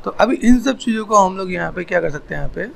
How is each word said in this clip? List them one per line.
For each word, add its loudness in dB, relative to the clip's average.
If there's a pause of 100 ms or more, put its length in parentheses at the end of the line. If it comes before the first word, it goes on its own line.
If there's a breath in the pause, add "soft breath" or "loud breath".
तो -4
अभी 0
इन 6
सब -2
चीज़ों -4
को 2
हम 4
लोग -6
यहाँ -6
पे -8
क्या -2
कर -2
सकते -10
हैं, -6
यहाँ -4
पे -8